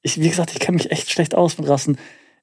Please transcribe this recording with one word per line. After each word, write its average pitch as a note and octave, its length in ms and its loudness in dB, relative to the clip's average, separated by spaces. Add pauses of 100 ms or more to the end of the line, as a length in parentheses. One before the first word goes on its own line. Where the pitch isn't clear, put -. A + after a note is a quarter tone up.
ich, D#3 180 -4
wie D#3+ 80 4
gesagt, E3 240 0
ich - 80 -8
kenn F3+ 140 0
mich - 180 0
echt - 180 -4
schlecht D#3+ 240 0
aus F3 240 2
mit D3+ 100 -2
Rassen. C#3+ 300 2 (440)